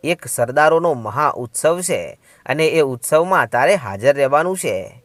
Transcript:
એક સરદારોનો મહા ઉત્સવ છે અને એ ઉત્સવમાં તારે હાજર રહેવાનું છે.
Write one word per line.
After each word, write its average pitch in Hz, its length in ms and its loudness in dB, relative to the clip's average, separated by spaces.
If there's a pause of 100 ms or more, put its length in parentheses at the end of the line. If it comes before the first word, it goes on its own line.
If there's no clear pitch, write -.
એક 165 220 -4
સરદારોનો 151 680 2
મહા 120 360 -2
ઉત્સવ 156 500 -2
છે 135 380 -6 (280)
અને 156 200 0
એ 160 140 2
ઉત્સવમાં 156 680 2
તારે 135 280 2
હાજર 120 400 0
રહેવાનું 147 440 0
છે. 101 460 -6